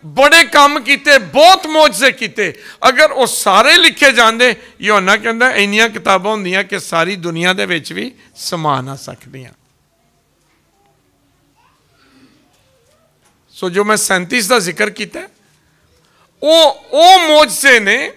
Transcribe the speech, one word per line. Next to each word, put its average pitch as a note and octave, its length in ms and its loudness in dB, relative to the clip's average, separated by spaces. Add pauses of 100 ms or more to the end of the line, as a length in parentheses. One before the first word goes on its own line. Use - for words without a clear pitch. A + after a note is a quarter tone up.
ਬੜੇ D4 380 2
ਕੰਮ C#4+ 360 2
ਕੀਤੇ, C#4 380 0
ਬਹੁਤ D#4 500 4
ਮੌਜਜ਼ੇ C#4 440 0
ਕੀਤੇ। G3+ 420 -8 (360)
ਅਗਰ D4 220 2
ਉਹ B3 160 0
ਸਾਰੇ A#3 500 2
ਲਿਖੇ D4+ 340 2
ਜਾਂਦੇ, A3+ 440 2 (260)
ਯੋਹੰਨਾ G3+ 360 0
ਕਹਿੰਦਾ, A3+ 380 -2
ਇੰਨੀਆਂ G#3 340 0
ਕਿਤਾਬਾਂ G3 420 -4
ਹੁੰਦੀਆਂ G3 320 -4
ਕਿ F#3+ 160 -8
ਸਾਰੀ E3+ 360 -4
ਦੁਨੀਆ E3+ 380 -4
ਦੇ G3 120 -4
ਵਿੱਚ E3+ 280 -8
ਵੀ A3 180 -10 (240)
ਸਮਾ D3+ 460 -6
ਨਾ C3+ 140 -14
ਸਕਦੀਆਂ। C3 560 -20 (4000)
ਸੋ - 180 -10
ਜੋ F#3+ 140 -2
ਮੈਂ G#3+ 140 0
ਸੈਂਤੀਸ F#3+ 500 -4
ਦਾ A#3+ 120 0
ਜ਼ਿਕਰ F3+ 300 -6
ਕੀਤਾ, G3+ 320 -14 (1200)
ਉਹ, D#4 480 2
ਉਹ F4+ 280 6
ਮੌਜਜ਼ੇ C#4+ 600 2
ਨੇ A#3 380 -2